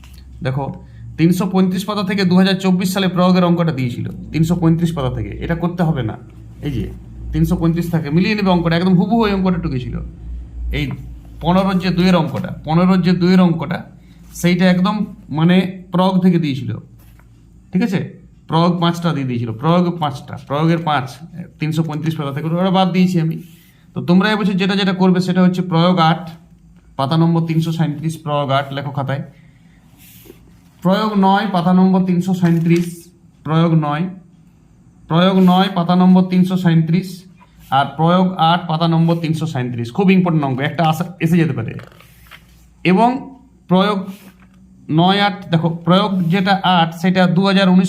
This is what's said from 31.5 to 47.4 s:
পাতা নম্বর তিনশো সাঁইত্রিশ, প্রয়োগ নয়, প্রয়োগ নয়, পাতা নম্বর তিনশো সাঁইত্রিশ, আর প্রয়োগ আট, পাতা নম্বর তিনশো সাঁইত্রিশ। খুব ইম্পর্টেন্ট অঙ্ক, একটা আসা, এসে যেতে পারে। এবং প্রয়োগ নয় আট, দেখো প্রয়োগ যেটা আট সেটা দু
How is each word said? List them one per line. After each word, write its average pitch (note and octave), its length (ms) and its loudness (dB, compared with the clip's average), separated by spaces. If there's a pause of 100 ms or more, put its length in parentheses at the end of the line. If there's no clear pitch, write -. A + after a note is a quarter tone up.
পাতা E3+ 240 2
নম্বর F#3+ 300 4
তিনশো F3 320 0
সাঁইত্রিশ, E3+ 460 2 (580)
প্রয়োগ E3 260 2 (140)
নয়, D3 180 -2 (1080)
প্রয়োগ F3+ 260 4 (160)
নয়, F#3+ 260 4
পাতা F3 240 0
নম্বর F#3 300 6
তিনশো F#3 320 2
সাঁইত্রিশ, E3 460 2 (680)
আর C#3 80 4 (120)
প্রয়োগ F3 280 2 (260)
আট, F3 180 0
পাতা E3 240 0
নম্বর E3 300 2
তিনশো D3+ 300 -2
সাঁইত্রিশ। A#2+ 340 -6 (100)
খুব G3 100 2 (100)
ইম্পর্টেন্ট E3 300 2
অঙ্ক, C3 100 -2 (120)
একটা E3 220 -4
আসা, D#3+ 120 -4 (220)
এসে E3 160 2
যেতে C3+ 160 0
পারে। A2 140 -6 (1200)
এবং A3 180 4 (600)
প্রয়োগ F#3+ 280 2 (920)
নয় F3+ 380 4
আট, F#3+ 100 -4 (140)
দেখো E3 160 0 (180)
প্রয়োগ G3 260 2 (220)
যেটা G3 200 0 (240)
আট E3 120 2 (120)
সেটা F#3 200 2 (140)
দু F#3 140 2